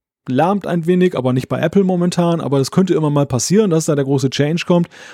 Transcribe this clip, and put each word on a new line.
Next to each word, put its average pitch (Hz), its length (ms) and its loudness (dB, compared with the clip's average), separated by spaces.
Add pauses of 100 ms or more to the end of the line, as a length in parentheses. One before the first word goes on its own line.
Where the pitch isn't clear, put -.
(280)
lahmt 170 400 0
ein 170 180 -2
wenig, 180 320 2
aber 127 160 -2
nicht 131 160 -4
bei 127 100 -4
Apple 165 240 2
momentan, 175 580 0
aber 135 180 0
es 135 120 -2
könnte 180 220 2
immer 151 160 0
mal 147 160 2
passieren, 180 440 0
dass 160 160 0
da 156 100 0
der 143 100 0
große 135 240 0
Change 147 360 -2
kommt. 175 240 2 (240)